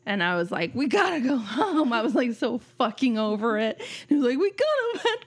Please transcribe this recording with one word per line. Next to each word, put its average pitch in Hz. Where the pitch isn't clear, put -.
And 202
I 175
was 175
like, 170
"We 277
gotta 359
go 262
home." 269
I 226
was, 226
like, 247
so 240
fucking 240
over 214
it. 220
He 294
was 277
like, 254
"We 392
gotta 508
pet 480